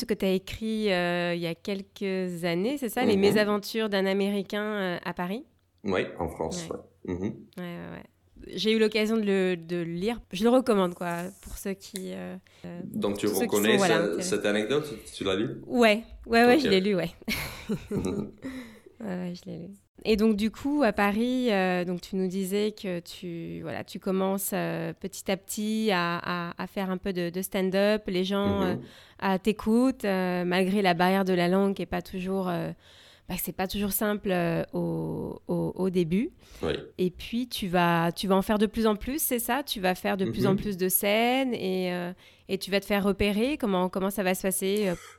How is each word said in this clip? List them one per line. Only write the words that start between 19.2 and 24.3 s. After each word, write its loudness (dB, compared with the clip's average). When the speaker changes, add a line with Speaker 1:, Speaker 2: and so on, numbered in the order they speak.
Speaker 1:
je -16
l'ai -10
lu. -12
Et 4
donc, 4
du 0
coup, -2
à 4
Paris, 2
euh, 2
donc, -4
tu -10
nous 0
disais -2
que -6
tu, -10
voilà, -8
tu -12
commences, 0